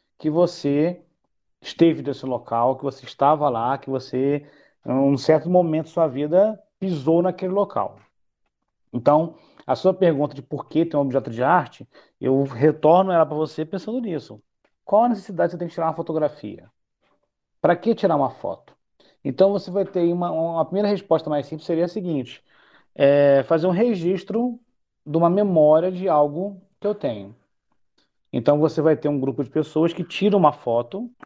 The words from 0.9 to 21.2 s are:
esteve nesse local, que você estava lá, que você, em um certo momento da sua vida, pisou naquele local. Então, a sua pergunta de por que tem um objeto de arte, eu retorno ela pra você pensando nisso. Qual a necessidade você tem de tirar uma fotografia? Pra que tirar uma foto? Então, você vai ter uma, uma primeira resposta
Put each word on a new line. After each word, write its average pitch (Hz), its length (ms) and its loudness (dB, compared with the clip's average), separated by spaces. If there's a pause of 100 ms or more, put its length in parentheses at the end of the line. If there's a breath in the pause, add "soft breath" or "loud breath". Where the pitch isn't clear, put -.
esteve 160 400 0
nesse 135 240 -8
local, 123 500 -2
que 131 80 -12
você 135 220 -8
estava 147 420 0
lá, 120 300 -2
que - 120 -14
você, 135 560 -4 (400 soft breath)
em 120 60 -6
um 139 260 2
certo 156 320 0
momento 160 360 2
da - 60 -20
sua 165 160 0
vida, 165 540 0 (160)
pisou 165 440 0
naquele 180 320 -4
local. 190 460 -4 (920)
Então, 147 440 2 (300 soft breath)
a 131 120 -2
sua 185 160 2
pergunta 156 420 0
de 135 60 -14
por - 260 -12
que 165 180 0
tem 151 140 -2
um 143 40 0
objeto 127 260 -2
de 113 120 -8
arte, 143 460 0 (320 soft breath)
eu 135 240 0
retorno 151 640 2
ela 165 160 4
pra 151 100 -6
você 156 280 -6
pensando 202 380 -8
nisso. 147 400 -10 (420)
Qual 220 220 4
a 247 40 2
necessidade 175 440 -2
você 170 40 -10
tem 170 120 -8
de - 40 -16
tirar 165 140 -2
uma 160 80 -2
fotografia? 151 760 -6 (920)
Pra 170 160 2
que 226 180 0
tirar 170 220 0
uma 135 140 0
foto? - 420 -12 (500)
Então, 185 300 2
você 190 180 -6
vai 190 140 -2
ter 175 260 0
uma, 175 200 -4
uma 165 340 -2
primeira 196 240 -2
resposta 165 400 -2